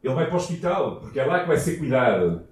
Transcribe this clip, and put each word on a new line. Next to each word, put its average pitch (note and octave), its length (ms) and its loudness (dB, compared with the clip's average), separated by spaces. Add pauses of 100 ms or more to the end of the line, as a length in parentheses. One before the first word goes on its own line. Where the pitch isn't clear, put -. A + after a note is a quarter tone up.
ele C3 120 -2
vai D#3+ 100 2
para F3+ 80 -4
o F3 40 2
hospital, F3 600 -2
porque B2+ 200 -8
é C3+ 60 2
lá F3+ 160 2
que E3+ 60 -4
vai D#3+ 100 4
ser - 200 0
cuidado. A2 640 2 (100)